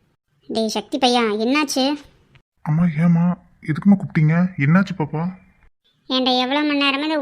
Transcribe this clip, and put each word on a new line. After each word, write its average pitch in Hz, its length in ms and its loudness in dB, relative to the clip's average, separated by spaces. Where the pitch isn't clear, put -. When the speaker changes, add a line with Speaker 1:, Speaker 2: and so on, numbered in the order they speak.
Speaker 1:
டேய் 220 260 -4
சக்தி 214 300 -6
பையா, 240 180 2
என்னாச்சு? 269 400 -2
Speaker 2:
அம்மா, 160 160 2
ஏம்மா, 170 200 4
எதுக்கும்மா 180 300 4
கூப்பிட்டீங்க? 156 340 0
என்னாச்சு 185 340 2
பாப்பா? 156 240 -4
Speaker 1:
ஏன்டா, 254 220 0
எவ்வளோ 269 240 -2
மணி 285 160 0
நேரமா 277 260 -2
இந்த 311 140 -2